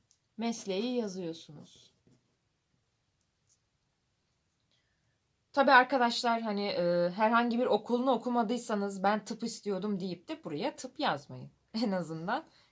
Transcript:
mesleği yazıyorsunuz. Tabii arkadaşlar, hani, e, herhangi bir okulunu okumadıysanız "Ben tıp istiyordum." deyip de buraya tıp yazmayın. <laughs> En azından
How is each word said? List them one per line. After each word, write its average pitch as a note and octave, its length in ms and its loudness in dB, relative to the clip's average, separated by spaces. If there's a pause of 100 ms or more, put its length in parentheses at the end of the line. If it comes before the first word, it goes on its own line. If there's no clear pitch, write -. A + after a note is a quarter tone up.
(360)
mesleği A3+ 580 -2
yazıyorsunuz. F3+ 1000 -8 (3500)
Tabii C#4 180 6
arkadaşlar, A#3+ 680 4
hani, G3+ 240 -2
e, F3 500 2
herhangi A#3 440 2
bir B3 60 2
okulunu A#3+ 460 2
okumadıysanız A3+ 920 -2
"Ben G#3 220 0
tıp - 180 -10
istiyordum." G#3 560 -4
deyip F3+ 280 -8
de D#4 160 -10
buraya F3 320 -6
tıp - 240 -14
yazmayın. C#3+ 520 -4 (100)
<laughs> - 120 -18
En A3+ 180 -2
azından F3+ 540 -4 (260)